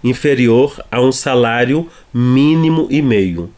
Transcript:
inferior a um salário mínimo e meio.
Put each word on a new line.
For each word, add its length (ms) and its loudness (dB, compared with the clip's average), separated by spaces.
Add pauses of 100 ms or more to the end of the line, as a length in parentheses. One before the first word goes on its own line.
inferior 880 0
a 120 -2
um 100 2
salário 760 -2 (240)
mínimo 760 2
e 120 0
meio. 560 -2